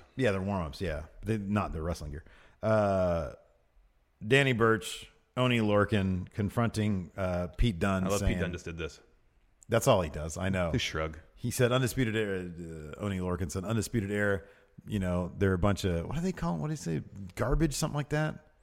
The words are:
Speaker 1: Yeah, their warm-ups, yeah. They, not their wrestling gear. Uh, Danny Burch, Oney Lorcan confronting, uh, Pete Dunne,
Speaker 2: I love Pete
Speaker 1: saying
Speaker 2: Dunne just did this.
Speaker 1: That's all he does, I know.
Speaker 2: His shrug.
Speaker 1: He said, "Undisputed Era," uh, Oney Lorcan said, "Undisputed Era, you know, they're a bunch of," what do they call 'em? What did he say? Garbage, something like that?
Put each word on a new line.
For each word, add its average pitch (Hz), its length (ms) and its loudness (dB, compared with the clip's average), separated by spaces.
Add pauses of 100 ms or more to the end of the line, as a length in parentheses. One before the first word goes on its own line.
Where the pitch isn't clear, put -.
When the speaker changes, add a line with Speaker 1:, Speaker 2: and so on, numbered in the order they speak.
(160)
Speaker 1:
Yeah, 123 160 2
their 95 100 0
warm-ups, 92 400 -4
yeah. 78 220 -4 (200)
They, 107 140 -2
not 98 340 -2
their 78 120 -4
wrestling 80 280 -4
gear. 71 120 -12 (400)
Uh, 95 720 2 (920)
Danny 135 260 4
Burch, 113 540 2 (300)
Oney 123 220 4
Lorcan 98 720 4
confronting, 104 840 0
uh, 90 300 -2 (100)
Pete 113 220 4
Dunne, 95 260 2
Speaker 2:
I - 20 0
love 98 140 2
Pete 98 80 2
Speaker 1:
saying 87 100 2
Speaker 2:
Dunne 90 140 -2
just 87 120 -10
did 82 140 -8
this. 78 200 -8 (680)
Speaker 1:
That's 113 180 2
all 107 140 8
he 78 80 0
does, 78 280 -8
I 92 120 0
know. 90 220 0
Speaker 2:
His 113 100 0
shrug. 78 380 -4 (160)
Speaker 1:
He 120 160 -6
said, 120 200 4
"Undisputed 123 440 0
Era," 101 260 0
uh, 82 600 -12
Oney 98 160 0
Lorcan 90 320 -2
said, 95 140 -4
"Undisputed 104 460 -2
Era, 101 300 2 (460)
you 107 120 -2
know, 90 380 0
they're 98 160 4
a 92 60 2
bunch 98 240 2
of," 85 240 0
what - 80 -4
do 165 60 -2
they 185 100 0
call 170 240 -2
'em? 160 60 -4
What 151 80 -4
did 156 100 -6
he - 40 -14
say? 160 180 -4 (340)
Garbage, 143 400 2
something 151 200 -4
like 143 140 -4
that? 151 300 -2 (240)